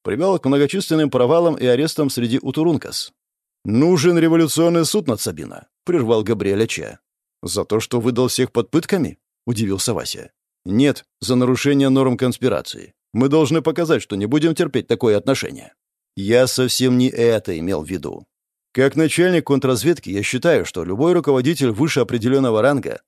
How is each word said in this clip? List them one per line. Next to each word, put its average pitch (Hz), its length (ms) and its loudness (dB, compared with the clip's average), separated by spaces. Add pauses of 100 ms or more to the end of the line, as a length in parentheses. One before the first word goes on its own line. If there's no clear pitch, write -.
привел 160 360 -2
к - 80 -4
многочисленным 147 640 0
провалам 151 460 2
и 127 100 -2
арестам 143 420 0
среди 120 320 -2
Утурункас». - 720 -4 (540)
«Нужен 160 500 4
революционный 165 680 2
суд 202 200 -2
над 110 140 -2
Сабино», — 76 460 -10 (180)
прервал 117 380 2
Габриэль 98 440 0
Че. 60 320 -10 (440)
«За 90 220 -6
то, 110 160 -2
что 120 200 -4
выдал 120 280 0
всех 127 240 -2
под 117 180 -2
пытками?» — 165 480 -2 (280)
удивился 107 480 -4
Вася. - 380 -10 (320)
«Нет, 120 400 0 (160)
за 123 160 0
нарушение 135 540 2
норм 131 260 2
конспирации. - 760 -4 (180)
Мы 127 160 2
должны 156 340 2
показать, 160 400 0
что 104 140 -8
не 101 100 -2
будем 151 280 0
терпеть 139 320 -2
такое 110 300 2
отношение». - 580 -4 (420)
«Я 113 300 4
совсем 123 520 0
не 127 100 2
это 113 500 0
имел 82 240 -4
в 76 60 -12
виду. 85 380 -10 (460)
Как 135 220 2
начальник 165 520 2
контрразведки 135 640 0
я 98 120 -2
считаю, 127 440 0
что 85 180 -8
любой 117 280 0
руководитель 139 580 0
выше 135 300 0
определенного 120 600 0
ранга 139 480 0